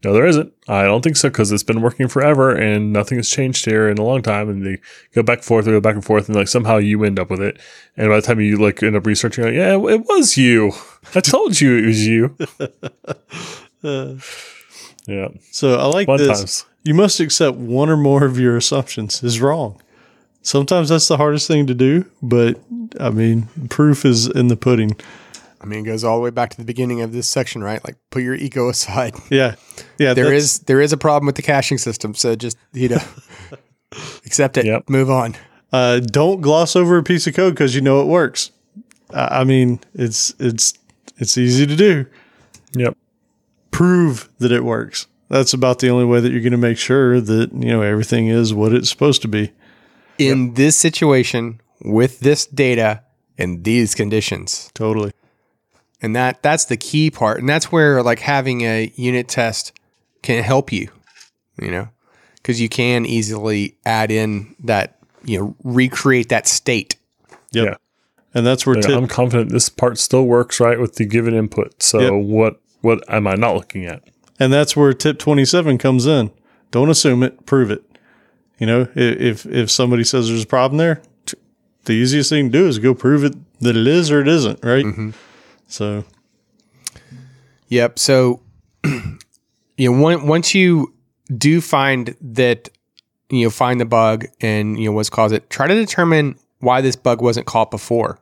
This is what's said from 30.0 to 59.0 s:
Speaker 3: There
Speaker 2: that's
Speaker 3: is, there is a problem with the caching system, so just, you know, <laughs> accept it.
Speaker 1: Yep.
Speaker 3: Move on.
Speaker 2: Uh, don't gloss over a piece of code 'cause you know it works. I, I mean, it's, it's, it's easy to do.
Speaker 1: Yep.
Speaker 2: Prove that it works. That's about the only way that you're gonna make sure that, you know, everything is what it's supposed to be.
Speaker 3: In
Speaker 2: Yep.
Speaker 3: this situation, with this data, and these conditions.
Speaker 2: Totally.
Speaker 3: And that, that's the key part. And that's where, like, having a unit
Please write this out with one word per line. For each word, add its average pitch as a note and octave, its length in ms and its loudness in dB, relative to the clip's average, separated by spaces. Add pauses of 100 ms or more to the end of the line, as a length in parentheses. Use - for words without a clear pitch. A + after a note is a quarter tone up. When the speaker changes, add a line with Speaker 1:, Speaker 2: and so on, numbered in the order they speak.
Speaker 3:
There B2+ 160 4
Speaker 2:
that's C#3 140 4
Speaker 3:
is, - 160 -2
there C3+ 200 2
is D3 140 2
a - 20 -4
problem D3 300 0
with C#3 100 -2
the C#3+ 60 -10
caching C#3 340 0
system, A2 380 -8
so A#2 220 -2
just, A#2 200 -10 (160)
you B2+ 160 -2
know, A#2 140 0 (580)
<laughs> - 680 -20
accept C3+ 300 -2
it. B2 80 0
Speaker 1:
Yep. A2 240 -2
Speaker 3:
Move C3+ 220 0
on. A#2+ 260 -2 (380)
Speaker 2:
Uh, B2 260 2
don't D3+ 400 0
gloss D#3 340 2
over F3+ 220 4
a E3 60 4
piece E3+ 240 0
of D#3+ 80 -4
code F3+ 200 2
'cause C3 200 0
you C3+ 80 0
know C3+ 180 4
it C#3+ 60 0
works. D#3+ 440 0 (640)
I, C3 280 -2
I C3 40 2
mean, B2+ 340 2 (160)
it's, A#2+ 440 -4
it's, A#2 340 -2 (460)
it's - 180 -2
easy B2+ 300 2
to D3 100 -2
do. E3 300 4 (680)
Speaker 1:
Yep. B2 220 -2 (760)
Speaker 2:
Prove F3 680 2
that B2 140 2
it B2 120 0
works. A2+ 420 -6 (220)
That's C3 240 0
about B2+ 280 0
the B2+ 100 2
only B2 160 2
way A#2+ 140 4
that B2 120 0
you're B2 80 -2
gonna B2 160 0
make A#2 220 0
sure B2+ 420 2
that, A2 320 -2
you B2 160 -4
know, A2+ 140 0
everything A2 460 0
is A2+ 260 0
what G#2+ 180 0
it's B2 160 0
supposed C#3+ 320 0
to A#2+ 80 -8
be. G#2 240 -4 (640)
Speaker 3:
In C3+ 300 0
Speaker 2:
Yep. A#2 80 -10
Speaker 3:
this C#3+ 200 4
situation, B2+ 840 0 (220)
with A#2 380 0
this C#3+ 240 0
data, A#2 560 0 (380)
and F2 260 -6
these A2+ 300 0
conditions. G#2 800 -6
Speaker 2:
Totally. G#2+ 380 -4 (880)
Speaker 3:
And A2 120 -4
that, B2+ 280 -2
that's D3+ 240 0
the A#2+ 100 -4
key D3+ 340 -2
part. A2 300 -2
And B2+ 80 -4
that's D#3 240 -2
where, D3 300 4
like, A#2 160 0
having C3 440 -2
a A2+ 340 -2
unit B2 320 -2